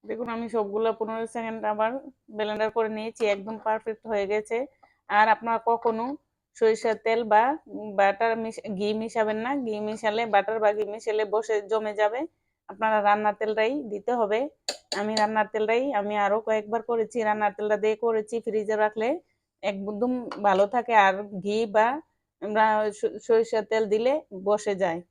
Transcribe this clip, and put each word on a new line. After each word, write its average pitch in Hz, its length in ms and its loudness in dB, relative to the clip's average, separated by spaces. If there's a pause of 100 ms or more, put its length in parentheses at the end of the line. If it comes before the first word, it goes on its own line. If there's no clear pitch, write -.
দেখুন, 226 260 -8
আমি 233 200 -6
সবগুলা 220 400 0 (100)
পনেরো 220 280 -4
সেকেন্ড 226 320 -8 (140)
আবার 220 180 0 (460)
ব্লেন্ডার 214 340 -2
করে 220 180 0
নিয়েছি, 220 340 -6 (120)
একদম 202 200 -10 (100)
পারফেক্ট 220 460 -4
হয়ে 202 160 0
গেছে। 214 300 -2 (520)
আর 208 160 6 (100)
আপনারা 220 300 -2
কখনো 226 380 0 (540)
সরিষার 220 460 2
তেল 226 160 2 (140)
বা 214 100 8 (520)
বাটার 196 380 4 (100)
মিশ-, - 200 -8 (120)
ঘি 208 140 -2 (120)
মিশাবেন 220 440 0
না, 254 60 -2 (140)
ঘি 214 100 -4 (120)
মিশালে, 220 360 -2 (100)
বাটার 202 260 2
বা 214 180 4
ঘি 214 160 -2
মিশালে 214 300 -2 (100)
বসে 220 220 0 (140)
জমে 214 320 -2
যাবে। 214 180 0 (500)
আপনারা 214 320 0
রান্নার 208 360 2
তেলটাই 220 360 0 (160)
দিতে 202 240 -6
হবে। 220 260 2 (580)
আমি 208 240 -2
রান্নার 214 300 2
তেলটাই, 220 320 0 (100)
আমি 208 200 0 (120)
আরও 202 160 2
কয়েকবার 214 480 -2
করেছি, 226 280 -2 (100)
রান্নার 208 280 0
তেলটা 214 220 0
দিয়ে 214 280 0
করেছি, 220 300 0 (100)
ফ্রিজে 214 300 -2
রাখলে 214 320 0 (560)
একদম 202 480 -4 (360)
ভালো 196 200 6
থাকে। 240 260 -2 (120)
আর 190 100 4 (280)
ঘি 208 140 -2 (180)
বা 214 120 4 (540)
আমরা 214 240 2 (340)
স-, - 260 -4
সরিষার 226 420 4
তেল 220 160 2 (100)
দিলে 233 200 2 (340)
বসে 208 280 0
যায়। 175 240 -2 (120)